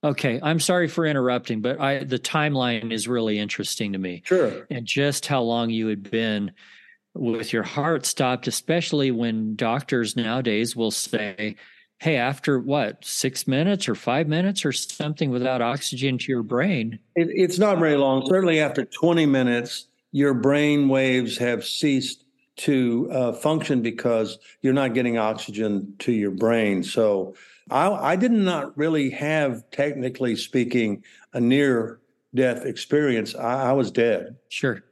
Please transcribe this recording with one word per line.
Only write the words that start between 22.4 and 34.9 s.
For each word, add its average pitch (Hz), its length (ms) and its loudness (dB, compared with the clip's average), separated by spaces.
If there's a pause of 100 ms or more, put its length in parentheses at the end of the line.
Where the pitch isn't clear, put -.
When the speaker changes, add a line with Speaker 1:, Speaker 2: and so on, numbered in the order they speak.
Speaker 2:
to, 127 540 2
uh, 123 220 0
function 151 480 0
because 113 560 -2 (240)
you're 131 120 2
not 135 200 2
getting 120 240 0
oxygen 107 840 -2
to - 120 -2
your 104 200 0
brain. 101 520 2
So 101 520 0 (340)
I, 156 200 2
I 175 280 0
did 233 140 2
not 180 460 0
really 147 340 0
have, 147 600 -2
technically 131 640 -2
speaking, 117 680 0 (280)
a 127 80 -4
near-death 120 1300 0
experience. 135 680 0
I, 123 360 -2
I - 40 4
was 131 180 2
dead. 117 440 2 (140)
Speaker 1:
Sure. 120 420 -4